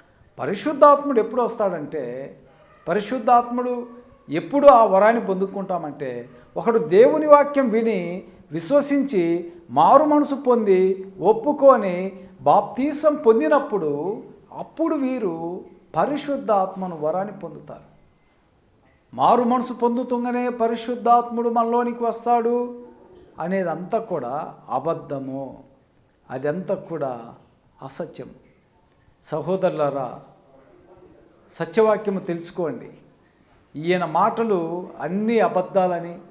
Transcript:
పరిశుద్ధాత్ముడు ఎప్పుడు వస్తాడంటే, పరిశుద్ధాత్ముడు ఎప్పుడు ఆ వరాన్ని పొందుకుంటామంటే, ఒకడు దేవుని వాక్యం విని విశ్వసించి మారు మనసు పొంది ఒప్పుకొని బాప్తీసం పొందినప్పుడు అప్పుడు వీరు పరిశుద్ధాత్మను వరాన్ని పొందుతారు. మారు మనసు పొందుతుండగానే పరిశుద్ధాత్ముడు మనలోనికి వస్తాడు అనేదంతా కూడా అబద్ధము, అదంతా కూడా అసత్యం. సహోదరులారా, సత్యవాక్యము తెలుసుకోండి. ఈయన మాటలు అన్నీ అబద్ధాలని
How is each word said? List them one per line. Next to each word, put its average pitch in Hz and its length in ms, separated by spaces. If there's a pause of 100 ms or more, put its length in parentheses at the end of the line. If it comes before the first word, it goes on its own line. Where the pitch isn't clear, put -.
(400)
పరిశుద్ధాత్ముడు 285 800
ఎప్పుడు 247 220
వస్తాడంటే, 151 960 (520)
పరిశుద్ధాత్ముడు 240 1000 (420)
ఎప్పుడు 175 380
ఆ 233 180
వరాన్ని 208 400
పొందుకుంటామంటే, 175 1040 (280)
ఒకడు 226 220
దేవుని 247 460
వాక్యం 285 440
విని 202 540 (280)
విశ్వసించి 175 1000 (180)
మారు 185 340
మనసు 294 320
పొంది 190 840
ఒప్పుకొని 220 1000 (220)
బాప్తీసం 277 760
పొందినప్పుడు 220 1080 (340)
అప్పుడు 320 380
వీరు 196 720 (300)
పరిశుద్ధాత్మను 196 1080
వరాన్ని 185 320
పొందుతారు. 147 560 (1200)
మారు 139 300
మనసు 240 300
పొందుతుండగానే 240 760
పరిశుద్ధాత్ముడు 233 1000
మనలోనికి 233 540
వస్తాడు 240 840 (500)
అనేదంతా 180 580
కూడా 156 580 (140)
అబద్ధము, 135 920 (680)
అదంతా 165 440
కూడా 131 580 (500)
అసత్యం. 135 460 (960)
సహోదరులారా, 151 960 (1300)
సత్యవాక్యము 202 680
తెలుసుకోండి. 165 720 (840)
ఈయన 175 300
మాటలు 185 840 (120)
అన్నీ 214 400
అబద్ధాలని 180 800 (120)